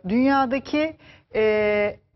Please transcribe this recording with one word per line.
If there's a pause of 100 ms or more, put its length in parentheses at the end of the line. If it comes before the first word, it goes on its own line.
"dünyadaki, (380)
e, (200)